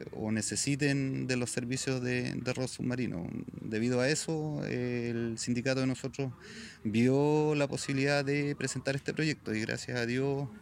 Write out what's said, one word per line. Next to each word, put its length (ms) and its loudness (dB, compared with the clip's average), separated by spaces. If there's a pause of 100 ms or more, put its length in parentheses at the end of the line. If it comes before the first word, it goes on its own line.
(120)
o 200 -2
necesiten 920 0
de 100 2
los 140 0
servicios 500 -2
de, 320 0
de 220 -2
robo 140 -2
submarino. 600 -2 (320)
Debido 400 0
a 80 4
eso, 560 -2
eh, 460 -2
el 280 -2
sindicato 420 0
de 60 2
nosotros 460 -4 (520)
vio 680 6
la 140 2
posibilidad 560 2
de 320 0
presentar 400 -2
este 160 -4
proyecto 420 0
y 60 0
gracias 380 -2
a 80 0
Dios, 420 0 (140)